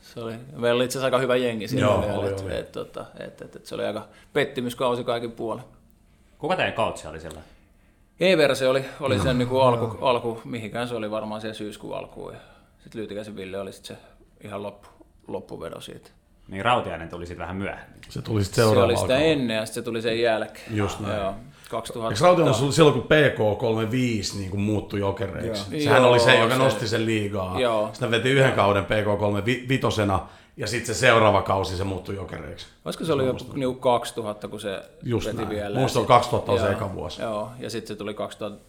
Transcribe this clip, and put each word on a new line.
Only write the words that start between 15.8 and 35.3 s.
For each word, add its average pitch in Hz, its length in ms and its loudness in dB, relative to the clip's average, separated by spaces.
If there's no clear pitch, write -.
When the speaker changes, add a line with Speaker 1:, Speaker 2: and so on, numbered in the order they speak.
Speaker 1:
siitä. - 300 -18
Speaker 3:
Niin 95 160 -8
Rautiainen 92 440 0
tuli 85 180 -10
sit 85 120 -12
vähän 87 180 -8
myöhemmin. - 520 -8
Speaker 2:
Se 127 140 -10
tuli 107 220 0
sit - 100 -8
Speaker 1:
Se - 100 4
oli 110 60 8
Speaker 2:
seuraavalla 117 300 6
Speaker 1:
sitä 98 140 2
Speaker 2:
kaudella. 156 180 4
Speaker 1:
ennen 123 240 0
ja 110 100 -2
sit - 80 -12
se 120 80 -6
tuli 113 200 -4
sen 113 180 0
jälkeen. 110 560 0
Speaker 2:
Just 101 240 0
näin. 107 160 -4
Speaker 1:
Joo, 98 180 -2
kaksituhatta. 113 420 -4
Speaker 2:
Eiks 104 80 -2
Rautiainen 165 400 6
ollut 135 140 2
silloin, 147 200 8
kun 123 140 -2
P - 20 2
K 107 240 2
kolme 113 320 0
viisi 113 480 -2
niinku 95 180 -6
muuttui 101 440 0
Jokereiksi? 101 680 -4
Speaker 4:
Joo. 151 140 -4
Speaker 2:
Sehän 127 200 6
oli 123 160 8
se, 127 140 6
Speaker 1:
Joo, 120 80 6
Speaker 2:
joka 117 120 4
Speaker 1:
se 131 40 2
Speaker 2:
nosti 131 300 2
sen 113 180 0
liigaa. 101 540 -2
Speaker 1:
Joo. 113 320 0
Speaker 2:
Sitä 117 180 -4
veti 117 200 2
yhden 135 220 6
kauden 101 320 4
P - 40 -12
K 104 300 0
kolme 101 260 0
vi-, 123 240 0
vitosena, 101 520 2
ja 107 100 -6
sit 120 200 -4
se 113 80 -2
seuraava 110 480 6
kausi 95 340 0
se 92 80 -2
muuttui 98 320 -6
Jokereiksi. 82 500 -12
Speaker 1:
Olisiko - 200 -8
se 160 80 0
oli 139 100 2
Speaker 2:
Mä 131 60 2
Speaker 1:
joku 120 100 -2
Speaker 2:
muistan. - 220 -10
Speaker 1:
niinku 127 200 -2
kaksituhatta, 117 680 -2
kun 104 120 -12
se 98 220 -6
Speaker 2:
Just 110 240 0
Speaker 1:
veti 104 100 -4